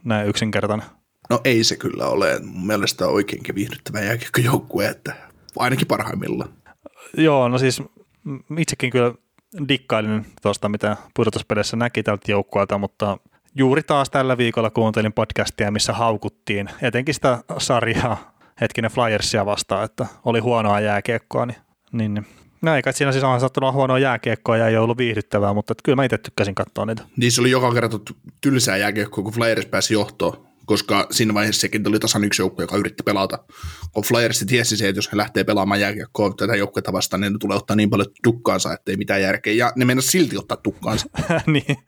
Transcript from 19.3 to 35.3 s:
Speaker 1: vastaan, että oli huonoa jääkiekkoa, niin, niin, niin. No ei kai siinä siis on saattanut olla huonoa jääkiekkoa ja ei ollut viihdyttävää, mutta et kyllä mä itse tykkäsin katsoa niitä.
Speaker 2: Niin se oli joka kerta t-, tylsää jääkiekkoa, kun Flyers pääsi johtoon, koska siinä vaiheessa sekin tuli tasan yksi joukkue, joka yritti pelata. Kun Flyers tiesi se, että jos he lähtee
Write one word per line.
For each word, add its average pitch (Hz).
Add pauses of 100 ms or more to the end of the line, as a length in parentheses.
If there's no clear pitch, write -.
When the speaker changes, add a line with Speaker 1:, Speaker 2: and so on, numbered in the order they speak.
Speaker 1:
vastaan, 104
että 113 (180)
oli 117
huonoa 107
jääkiekkoa, 110
niin, 123 (360)
niin, 107
niin. 104 (360)
No 160
ei 127
kai -
siinä 139
siis 131
on 127
saattanut 135
olla 131
huonoa 131
jääkiekkoa 120
ja 113
ei 113
ollut 117
viihdyttävää, 104
mutta 104
et -
kyllä 131
mä 139
itse 113
tykkäsin 98
katsoa 104
niitä. 110 (140)
Speaker 2:
Niin 120
se 120
oli 127
joka 127
kerta 113
t-, - (280)
tylsää 117
jääkiekkoa, 104
kun 107
Flyers 113
pääsi 104
johtoon, - (200)
koska 101
siinä 107
vaiheessa 104
sekin 101
tuli 104
tasan 104
yksi 101
joukkue, 92
joka 85
yritti 92
pelata. 98 (540)
Kun 107
Flyers 117
tiesi 117
se, 101
että 98
jos -
he 101
lähtee 104